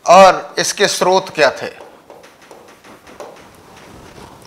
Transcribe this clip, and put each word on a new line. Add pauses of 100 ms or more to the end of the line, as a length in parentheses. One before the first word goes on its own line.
और
इसके
स्रोत
क्या
थे, (2750)